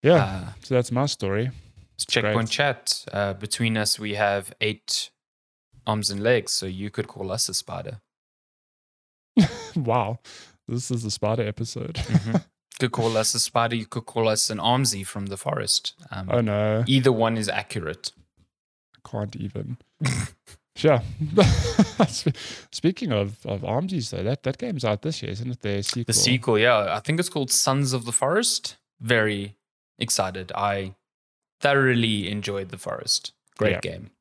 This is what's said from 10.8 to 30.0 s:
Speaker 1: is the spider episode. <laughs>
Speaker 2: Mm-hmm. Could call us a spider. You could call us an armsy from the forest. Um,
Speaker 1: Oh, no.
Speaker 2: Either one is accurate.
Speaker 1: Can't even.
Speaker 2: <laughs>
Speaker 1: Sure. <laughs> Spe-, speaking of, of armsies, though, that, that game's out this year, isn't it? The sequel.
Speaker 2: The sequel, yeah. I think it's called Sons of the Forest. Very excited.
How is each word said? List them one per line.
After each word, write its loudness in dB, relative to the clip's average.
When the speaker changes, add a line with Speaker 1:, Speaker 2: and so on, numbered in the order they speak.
Speaker 1:
is -2
the -4
spider -2
episode. -8
<laughs> -4
Speaker 2:
Mm-hmm. 2
Could 0
call 0
us 2
a 0
spider. 0
You -6
could -8
call 0
us 2
an -6
armsy 2
from -6
the -8
forest. -2
Um, -8
Speaker 1:
Oh, 4
no. 2
Speaker 2:
Either 4
one 2
is -2
accurate. -6
Speaker 1:
Can't -6
even. -8
Speaker 2:
<laughs> 0
Speaker 1:
Sure. 4
<laughs> 4
Spe-, -2
speaking -2
of, -2
of -4
armsies, -2
though, -6
that, -2
that -4
game's -6
out 0
this -6
year, -6
isn't -6
it? -8
The -2
sequel. -2
Speaker 2:
The -2
sequel, 4
yeah. 4
I -4
think -2
it's 0
called -2
Sons 2
of -2
the -6
Forest. 0
Very 2
excited. -2